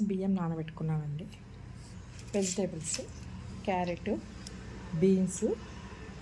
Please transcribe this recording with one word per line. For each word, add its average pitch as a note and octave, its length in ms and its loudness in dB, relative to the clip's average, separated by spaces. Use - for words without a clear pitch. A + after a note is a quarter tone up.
బియ్యం G3 300 4
నానబెట్టుకున్నామండి. D#3+ 880 0
వెజిటేబుల్స్ F#3 640 2
క్యారెట్, F3+ 440 2
బీన్స్, F#3+ 420 6